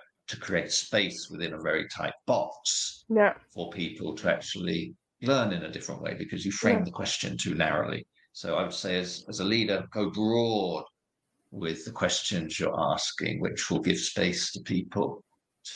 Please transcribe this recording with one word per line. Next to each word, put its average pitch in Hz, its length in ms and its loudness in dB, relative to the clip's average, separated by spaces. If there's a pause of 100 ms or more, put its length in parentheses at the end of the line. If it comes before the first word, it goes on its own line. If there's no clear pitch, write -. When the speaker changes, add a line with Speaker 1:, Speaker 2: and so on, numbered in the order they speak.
(280)
Speaker 1:
to - 80 -8
create - 340 -2
space - 600 0
within 80 240 -4
a 78 80 -8
very 78 260 0
tight - 240 -4 (140)
box - 840 0
Speaker 2:
Yeah. 214 260 6 (200)
Speaker 1:
for - 160 -6
people 82 460 -4
to 90 140 2
actually 87 640 -2 (280)
learn 123 300 4
in 85 100 -2
a 76 80 -6
different - 320 -8
way, 78 120 -2
because 90 300 -6
you 98 60 0
frame 113 280 4
Speaker 2:
Yeah. 180 60 2
Speaker 1:
the 175 60 -4
question - 480 -4
too - 160 -2
narrowly. 78 520 0 (260)
So 82 240 -4
I 92 80 2
would - 100 -6
say 92 240 0
as, - 300 -6
as 107 120 -6
a 92 40 0
leader, 101 480 2
go 104 180 0
broad 107 760 2 (680)
with 82 320 -4
the 113 80 -8
questions 87 680 0
you're - 200 0
asking, 78 640 0
which - 300 -2
will 85 100 2
give - 180 4
space - 540 0
to 92 80 -10
people - 640 -2 (520)